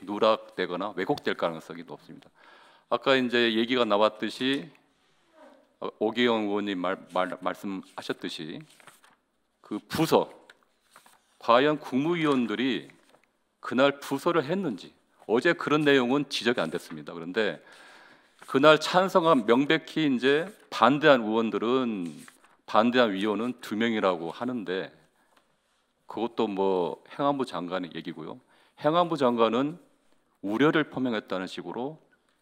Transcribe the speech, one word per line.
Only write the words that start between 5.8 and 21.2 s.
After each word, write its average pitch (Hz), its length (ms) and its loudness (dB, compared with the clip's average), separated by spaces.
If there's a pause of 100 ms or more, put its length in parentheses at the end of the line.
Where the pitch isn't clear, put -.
오기영 113 440 2
의원님 101 360 -2
말, 92 180 -2 (160)
말, 92 280 -2
말씀하셨듯이 - 1200 -8 (1000)
그 104 180 -8 (100)
부서, 147 420 2 (1080)
과연 143 400 4
국무위원들이 127 1120 -2 (720)
그날 139 400 0
부서를 151 460 -2
했는지, 143 480 -6 (340)
어제 135 260 2
그런 151 280 0
내용은 139 480 2
지적이 107 320 0
안 80 80 -4
됐습니다. 82 440 -10
그런데 87 480 -4 (840)
그날 151 320 6
찬성한, 165 680 2
명백히 143 680 2
이제 143 320 2 (220)
반대한 135 520 6